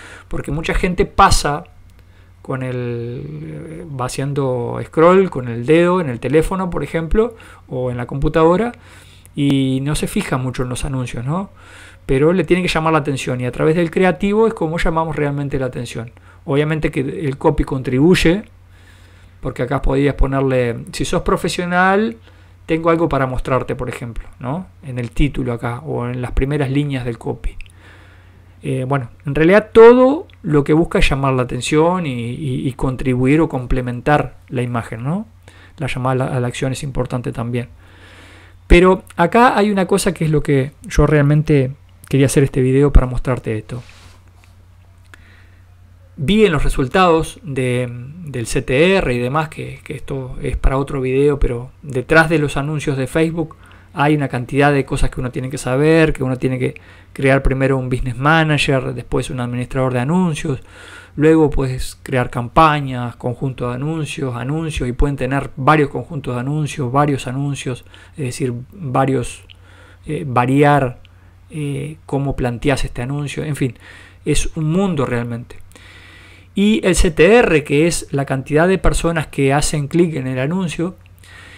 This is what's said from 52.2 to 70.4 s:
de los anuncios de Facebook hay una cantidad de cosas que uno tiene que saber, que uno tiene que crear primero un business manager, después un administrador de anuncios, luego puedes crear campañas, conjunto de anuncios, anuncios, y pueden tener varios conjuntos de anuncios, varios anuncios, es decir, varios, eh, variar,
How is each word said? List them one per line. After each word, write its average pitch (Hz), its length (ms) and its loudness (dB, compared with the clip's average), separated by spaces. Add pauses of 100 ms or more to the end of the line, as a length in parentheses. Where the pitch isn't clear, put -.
de 165 100 2
los 143 180 -2
anuncios 143 400 -4
de 131 80 -2
Facebook 160 500 -2 (420)
hay 151 160 4
una 143 140 0
cantidad 135 460 0
de 139 100 0
cosas 139 260 0
que 143 120 -8
uno 123 100 -6
tiene 131 180 -8
que 127 80 -8
saber, 151 540 2
que - 120 -4
uno 131 140 -2
tiene 127 220 -2
que 131 160 -2 (380)
crear 135 280 2
primero 135 360 2
un 127 120 -4
business 123 280 -4
manager, 143 760 2
después 123 360 -4
un 127 100 -6
administrador 123 540 -4
de 123 80 0
anuncios, 156 580 0 (560)
luego 156 340 6
puedes 131 540 -2
crear 123 260 -2
campañas, 131 840 0
conjunto 123 540 -6
de 123 60 -6
anuncios, 139 600 -6
anuncios, 143 540 -4
y - 20 -4
pueden 143 240 0
tener 139 400 -4
varios 143 340 4
conjuntos 131 460 -8
de 120 60 -4
anuncios, 143 500 -4
varios 143 340 0
anuncios, 135 600 -6 (320)
es 147 80 -6
decir, 123 280 -4 (200)
varios, 135 720 -4 (600)
eh, 160 220 -8
variar, 131 720 2 (500)